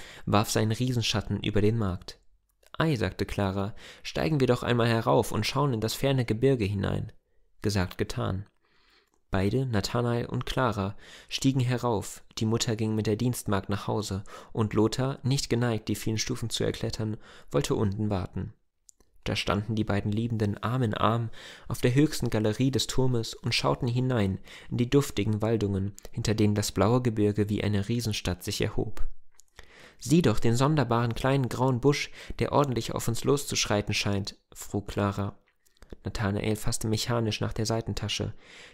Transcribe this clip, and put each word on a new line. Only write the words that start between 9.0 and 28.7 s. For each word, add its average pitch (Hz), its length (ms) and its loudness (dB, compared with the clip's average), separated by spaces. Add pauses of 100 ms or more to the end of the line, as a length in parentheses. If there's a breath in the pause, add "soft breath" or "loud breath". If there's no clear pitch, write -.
Beide, 101 360 2
Nathanael 120 580 0
und - 220 -4
Clara, 107 500 0 (320 loud breath)
stiegen 135 320 0
herauf, 120 640 0 (160)
die 110 80 0
Mutter 113 300 0
ging 110 180 0
mit 107 120 -2
der 107 100 2
Dienstmagd 110 520 -2
nach 101 180 -4
Hause, 98 380 -4 (280 loud breath)
und 107 200 0
Lothar, 110 500 2
nicht 135 280 -2
geneigt, 117 380 0
die 104 80 -2
vielen 113 200 -2
Stufen 117 320 -4
zu - 160 -4
erklettern, 110 540 -4 (320 loud breath)
wollte 143 240 0
unten 107 340 0
warten. 95 460 -4 (720)
Da 107 120 -2
standen 107 380 -2
die 107 100 0
beiden 104 260 0
Liebenden 107 460 -2
Arm 127 260 -2
in 107 120 0
Arm 113 340 0 (380 loud breath)
auf - 160 -6
der 123 120 4
höchsten 135 360 2
Galerie 107 400 2
des 110 160 0
Turmes 127 480 2
und - 200 -4
schauten 143 320 0
hinein 120 520 2 (320 loud breath)
in 120 80 0
die 123 100 2
duftigen 107 540 2
Waldungen, 101 500 0 (180)
hinter 113 240 0
denen 107 200 4
das 104 180 0
blaue 113 300 4
Gebirge 104 480 2
wie 104 120 0
eine 101 240 0
Riesenstadt 110 560 -2
sich 104 200 -4
erhob. - 440 2 (920 loud breath)